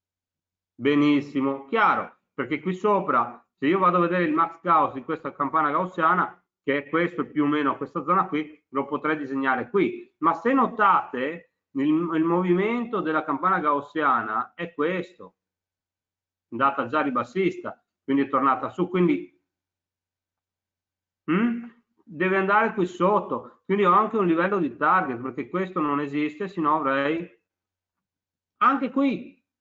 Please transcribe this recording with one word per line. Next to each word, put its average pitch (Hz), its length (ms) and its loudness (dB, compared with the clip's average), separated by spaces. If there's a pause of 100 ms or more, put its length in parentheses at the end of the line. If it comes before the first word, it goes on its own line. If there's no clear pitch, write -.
(760)
Benissimo, 143 920 0
chiaro, 170 500 0 (160)
perché 139 260 -6
qui 175 140 -4
sopra, 160 680 0 (160)
se - 100 -4
io 185 120 4
vado 180 180 4
a 175 40 4
vedere 175 240 2
il 151 80 0
max 165 280 -2
Gauss 160 320 2
di 127 100 -10
questa 147 300 -6
campana 147 380 0
gaussiana, 170 680 0 (260)
che 139 120 2
è 143 100 -10
questo 170 360 -2
più 147 200 0
o - 20 2
meno 143 300 0
questa 147 260 -8
zona 175 240 0
qui, 151 340 -6 (100)
lo 139 140 -4
potrei 151 300 -2
disegnare 135 540 -2
qui. - 480 -2
Ma - 160 2
se - 180 -2
notate, 175 1000 0 (240)
il, 139 100 0
il 160 380 2
movimento 190 760 0
della 156 240 -2
campana 170 360 0
gaussiana 139 920 -2
è 170 200 -10
questo, 151 600 -4 (1120)
andata 131 380 0
già 147 120 -2
ribassista, 135 840 -2 (220)
quindi 139 200 2
è 135 40 -8
tornata 135 400 0
su, 160 220 -4
quindi, 175 520 0 (1900)
mm, 233 320 0 (400)
deve 185 320 -2
andare 202 380 2
qui 185 120 0
sotto, 180 800 -2
quindi 196 220 2
ho 180 80 6
anche 214 240 2
un 196 100 2
livello 180 320 2
di 135 160 -2
target, 143 460 0
perché 131 260 -8
questo 180 320 -4
non 147 220 0
esiste, 147 480 -4
se 185 100 -10
no 151 160 2
avrei, 147 500 0 (1300)
anche 254 340 2
qui, 269 500 -2 (200)